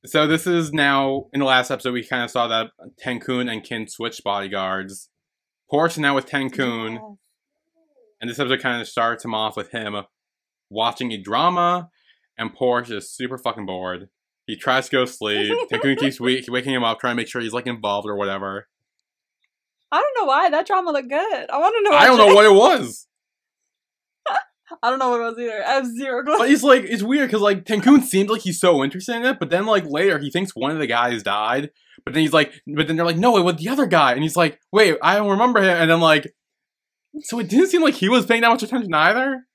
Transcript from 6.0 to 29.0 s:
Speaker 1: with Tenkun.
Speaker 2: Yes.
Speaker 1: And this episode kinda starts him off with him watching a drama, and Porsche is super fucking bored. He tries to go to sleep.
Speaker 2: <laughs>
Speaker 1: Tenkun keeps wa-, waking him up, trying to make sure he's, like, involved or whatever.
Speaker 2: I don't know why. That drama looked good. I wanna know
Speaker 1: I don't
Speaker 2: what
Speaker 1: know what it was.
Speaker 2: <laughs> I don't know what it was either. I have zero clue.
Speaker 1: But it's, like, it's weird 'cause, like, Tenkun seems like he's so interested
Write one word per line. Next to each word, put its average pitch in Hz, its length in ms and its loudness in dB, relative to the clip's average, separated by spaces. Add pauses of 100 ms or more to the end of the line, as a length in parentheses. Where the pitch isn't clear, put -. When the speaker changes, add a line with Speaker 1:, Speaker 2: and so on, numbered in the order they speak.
Speaker 1:
with 135 120 -2
Tenkun. 123 680 -6
Speaker 2:
Yes. 113 80 -12 (1200)
Speaker 1:
And 120 80 -10
this 120 100 -10
episode 131 220 -2
kinda 120 240 -4
starts 117 400 -4
him 113 80 -8
off 110 240 -4
with 101 140 -10
him 107 240 -8 (760)
watching 113 420 -4
a 107 100 -10
drama, 175 680 0 (480)
and 113 180 -8
Porsche 120 360 -2
is 101 220 -12
super 127 240 -10
fucking 113 280 -8
bored. 92 440 -10 (360)
He 110 100 -10
tries 131 300 -2
to - 60 -10
go 127 140 0
to 123 60 -14
sleep. 104 420 -4 (100)
Speaker 2:
<laughs> - 80 -8
Speaker 1:
Tenkun 135 280 -2
keeps 139 220 -4
wa-, 123 100 0 (160)
waking 127 260 -4
him 123 100 -2
up, 113 160 -2
trying 123 140 -2
to 120 40 -4
make 113 100 -6
sure 123 140 -8
he's, 110 120 -8
like, 123 140 -6
involved 104 400 -6
or 104 80 -6
whatever. 98 520 -6 (1200)
Speaker 2:
I 302 80 0
don't 539 240 -2
know - 60 -2
why. 320 200 2
That 302 180 -2
drama 370 240 -2
looked 269 180 -6
good. 359 400 -4
I 277 80 -4
wanna 415 240 0
know 403 100 2
Speaker 1:
I 294 140 6
don't 254 120 6
Speaker 2:
what 214 120 8
Speaker 1:
know 190 60 6
what 208 100 8
it 208 80 8
was. 214 580 4
Speaker 2:
<laughs> - 60 -20 (1700)
I 240 80 2
don't 262 80 -2
know 254 100 2
what 240 120 2
it - 20 -4
was 226 160 -6
either. 220 260 -6
I 240 80 0
have 269 140 2
zero 247 360 -6
clue. 302 140 0
Speaker 1:
But 262 140 4
it's, 247 100 4
like, 262 220 6
it's 208 180 -4
weird 262 300 0
'cause, 214 100 0
like, 202 240 2
Tenkun 240 380 4
seems 196 260 0
like 226 120 -2
he's 185 180 -6
so 160 240 4
interested 185 320 -6